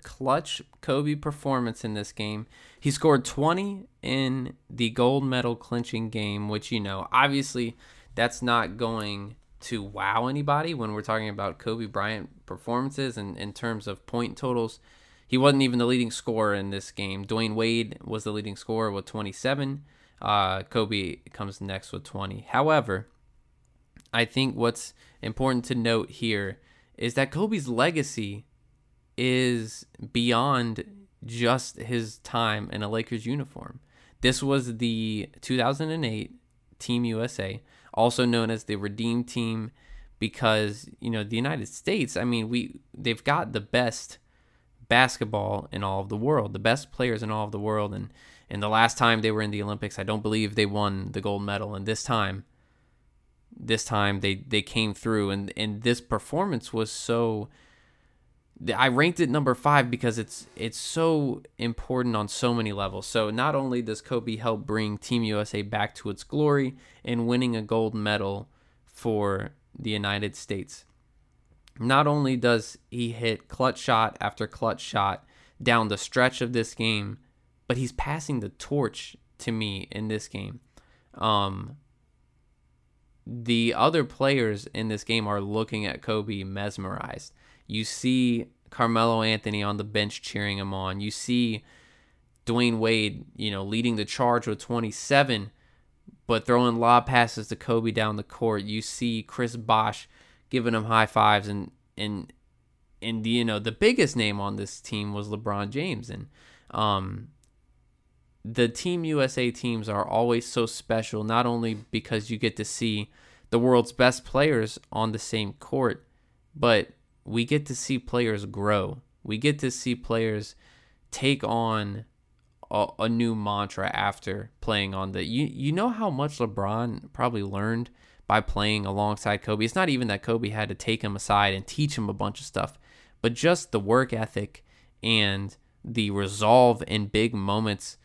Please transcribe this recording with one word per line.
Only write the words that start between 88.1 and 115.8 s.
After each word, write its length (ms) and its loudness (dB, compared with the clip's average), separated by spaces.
Carmelo 520 2
Anthony 400 0
on 140 -2
the 60 -4
bench 400 -2
cheering 360 -4
him 140 -4
on. 280 -4
You 100 -4
see 540 0
Dwayne 320 4
Wade, 460 2
you 160 -4
know, 140 -4
leading 320 0
the 80 -2
charge 420 0
with 140 -4
twenty-seven, 920 0
but 180 0
throwing 320 4
lob 280 6
passes 420 2
to 80 -6
Kobe 340 0
down 240 0
the 80 -6
court. 400 -2
You 200 -4
see 400 -4
Chris 340 -4
Bosh 500 2
giving 200 2
him 100 2
high 220 6
fives, 420 4
and, 240 -6
and, 340 -6
and, 240 -4
you 180 2
know, 140 0
the 140 -4
biggest 420 4
name 260 0
on 140 -4
this 260 -8
team 320 -6
was 160 -6
LeBron 420 -4
James. 380 -6
And, 200 -12
um, 580 -2
the 240 2
Team 360 -4
U 160 0
S 160 0
A 140 0
teams 380 -4
are 180 0
always 400 2
so 200 0
special, 580 -4
not 200 2
only 300 0
because 400 -2
you 80 -4
get 180 0
to 80 -4
see 460 -2
the 80 6
world's 340 6
best 320 4
players 540 2
on 200 0
the 60 -4
same 360 -4
court, 520 -2